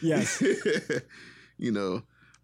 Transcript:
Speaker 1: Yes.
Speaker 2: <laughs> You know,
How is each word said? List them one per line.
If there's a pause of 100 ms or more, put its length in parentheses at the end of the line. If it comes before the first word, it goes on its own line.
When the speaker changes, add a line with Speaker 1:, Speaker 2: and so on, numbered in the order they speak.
Speaker 1:
Yes.
Speaker 2:
<laughs>
You
know, (420)